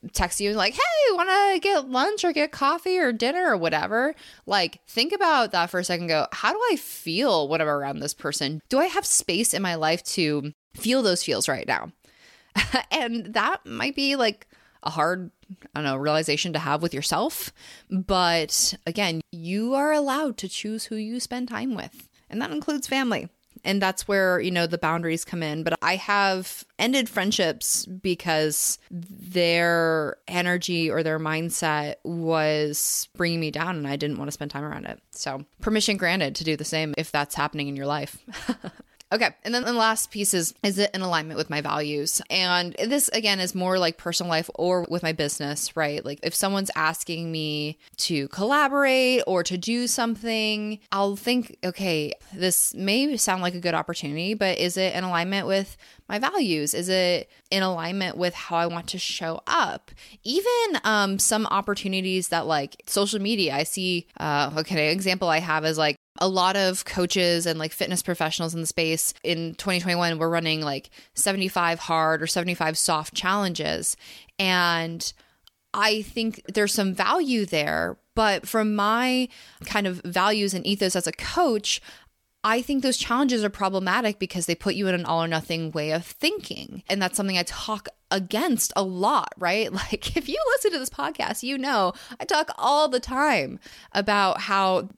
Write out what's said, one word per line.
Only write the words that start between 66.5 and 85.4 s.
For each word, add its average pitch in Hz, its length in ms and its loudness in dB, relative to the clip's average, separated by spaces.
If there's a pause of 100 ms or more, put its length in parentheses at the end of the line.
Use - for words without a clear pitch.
of 190 300 0
coaches 175 600 2
and, 160 140 -2
like, 160 140 -4
fitness 180 280 -2
professionals 165 520 -2
in 165 80 -4
the 160 60 -4
space 160 540 0
in 165 340 -2
twenty 180 260 0
twenty-one 175 360 0
were 165 120 0
running, 165 320 0
like, 143 280 -4 (240)
seventy-five 185 640 0
hard 160 440 0
or 160 60 -4
seventy-five 170 500 0
soft 156 360 0
challenges. 185 840 -2 (420)
And 170 720 2 (600)
I 214 300 2
think 226 440 -4
there's 208 260 2
some 190 200 2
value 233 520 2
there, 147 520 0 (180)
but 208 320 2
from 214 280 2
my 247 520 2 (380)
kind 202 220 0
of 180 180 -4
values 196 480 2
and 185 120 -2
ethos 202 300 2
as 180 100 0
a 160 60 -2
coach, - 680 0 (640)
I 233 160 2
think 269 200 0
those 254 140 2
challenges 247 480 2
are 208 60 2
problematic 196 680 0
because 180 280 -2
they 170 100 2
put 190 200 -2
you 196 120 0
in 185 80 2
an 175 80 -2
all 165 180 0
or 165 60 0
nothing 165 440 -2